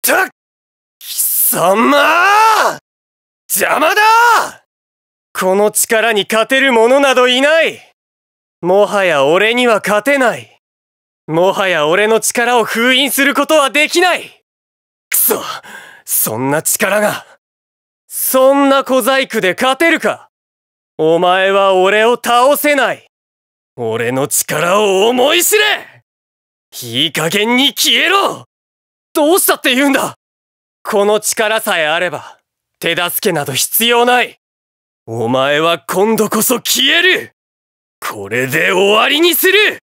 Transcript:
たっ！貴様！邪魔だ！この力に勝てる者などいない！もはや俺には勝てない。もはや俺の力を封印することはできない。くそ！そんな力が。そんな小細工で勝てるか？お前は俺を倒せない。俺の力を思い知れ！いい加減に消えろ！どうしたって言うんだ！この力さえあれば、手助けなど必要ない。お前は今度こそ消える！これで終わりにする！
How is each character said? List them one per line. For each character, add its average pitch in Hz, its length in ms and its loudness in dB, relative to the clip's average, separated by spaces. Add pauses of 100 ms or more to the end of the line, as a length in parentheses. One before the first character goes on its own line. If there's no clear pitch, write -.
た 339 240 -2
っ！ - 40 -16 (680)
貴 - 220 -10
様！ 285 1600 0 (720)
邪 185 300 -2
魔 320 140 2
だ！ 415 80 2 (1300)
こ 185 220 -2
の 208 160 2
力 220 420 0
に 202 160 0
勝 220 180 0
て 269 120 2
る 269 140 2
者 240 260 4
な 269 160 2
ど 247 120 4
い 254 140 2
な 311 220 2
い！ 220 160 -4 (840)
も 190 240 4
は 196 180 -2
や 147 220 2
俺 196 300 2
に 247 120 2
は 208 160 2
勝 208 200 -2
て 277 140 0
な 220 200 0
い。 - 220 -20 (680)
も 170 260 2
は 196 140 -2
や 156 200 0
俺 196 200 2
の 220 120 2
力 247 400 -2
を 214 60 0
封 240 280 -2
印 254 180 0
す 269 120 -2
る 277 120 0
こ 285 120 0
と 320 80 0
は 277 140 2
で 294 200 0
き 349 120 0
な 349 140 2
い。 - 280 -16 (680)
く - 60 -6
そ！ - 260 -2 (640)
そ - 320 -6
ん 131 140 -2
な 156 100 -2
力 202 400 -2
が。 190 240 -4 (840)
そ 262 460 0
ん 277 160 2
な 269 140 2
小 262 180 0
細 262 260 0
工 220 140 -4
で 254 180 0
勝 262 180 0
て 330 120 2
る 320 100 0
か？ - 300 -6 (680)
お 160 220 2
前 185 320 2
は 196 240 2
俺 196 300 4
を 240 100 2
倒 240 420 2
せ 294 180 0
な 220 180 0
い。 - 140 -14 (680)
俺 120 340 -4
の 135 160 -2
力 175 520 -2
を 196 300 2
思 254 240 2
い 349 100 0
知 415 140 0
れ！ - 460 -4 (800)
い 123 240 -4
い - 40 -6
加 160 180 -4
減 214 280 -2
に 269 160 0
消 247 260 -2
え 320 100 0
ろ！ 370 360 -2 (680)
ど 320 220 2
う 392 40 0
し - 80 -2
た 311 80 0
っ - 60 -20
て 269 120 0
言 277 140 2
う - 20 2
ん 269 40 0
だ！ 180 220 -4 (680)
こ 202 220 -2
の 208 140 0
力 220 420 -4
さ 185 180 -2
え 151 80 -2
あ 165 120 -2
れ 175 100 -4
ば、 - 300 -14 (400)
手 170 160 -4
助 175 340 -4
け 175 40 -2
な 143 120 -4
ど 139 80 -8
必 - 320 -4
要 240 200 2
な 247 180 2
い。 - 160 -10 (680)
お 113 220 -6
前 139 300 0
は 139 200 0
今 214 360 -2
度 208 140 -2
こ 220 120 -2
そ 247 160 0
消 269 380 -2
え 339 60 0
る！ 339 300 -2 (680)
こ 98 300 -12
れ 123 180 -2
で 165 240 -2
終 196 240 2
わ 240 120 2
り 294 140 0
に 339 140 2
す - 120 0
る！ 392 320 2 (160)